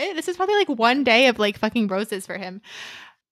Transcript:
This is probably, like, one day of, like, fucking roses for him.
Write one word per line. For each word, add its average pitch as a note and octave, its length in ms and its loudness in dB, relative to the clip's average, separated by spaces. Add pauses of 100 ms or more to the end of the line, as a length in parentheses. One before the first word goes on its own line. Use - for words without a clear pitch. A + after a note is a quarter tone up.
(160)
This E4 120 -6
is F4+ 100 -4
probably, F#4+ 180 0
like, G4+ 140 2
one B3 360 2
day B3 220 6
of, A#3+ 120 2
like, G#3 180 0
fucking G#3+ 300 -2
roses F#3+ 400 -4
for F3 100 -10
him. F#3 240 -12 (720)